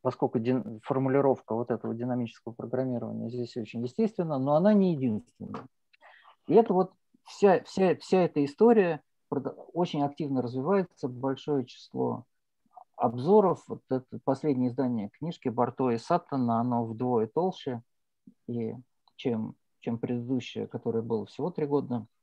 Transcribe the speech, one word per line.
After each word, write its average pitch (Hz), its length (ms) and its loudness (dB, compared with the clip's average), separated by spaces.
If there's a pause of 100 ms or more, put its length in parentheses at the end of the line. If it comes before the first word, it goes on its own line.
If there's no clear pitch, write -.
поскольку 131 360 0
дин-, 113 440 -2
формулировка 135 720 2
вот 120 160 -2
этого 113 240 -4
динамического 120 600 -6
программирования 117 720 -4
здесь 120 280 -8
очень 117 260 -8
естественна, 165 560 -2
но 139 160 2
она 185 180 6
не 190 220 4
единственная. 107 720 -6 (840)
И 143 60 4
это 226 180 8
вот 180 200 2 (320)
вся, - 400 4
вся, 185 320 2
вся - 260 0
эта 151 220 2
история 185 580 4 (260)
продо-, 135 440 -6
очень 165 300 0
активно 139 400 -2
развивается, 139 640 -2
большое 131 580 -2
число 123 580 -6 (720)
обзоров. 151 720 2
Вот 110 220 -10
это 127 160 -2 (180)
последнее 131 460 0
издание 123 400 -2
книжки - 380 -8
Барто 120 420 0
и 117 80 0
Саттона, 123 600 0
оно 120 240 -2
вдвое 113 420 0
толще, 143 560 -4 (640)
и 117 280 -4 (420)
чем, 110 380 -4 (260)
чем 117 180 -6
предыдущее, 120 680 -6
которое 113 340 -4
было 113 240 -4
всего 156 240 -6
три 156 160 -4
года, 127 400 -2 (160)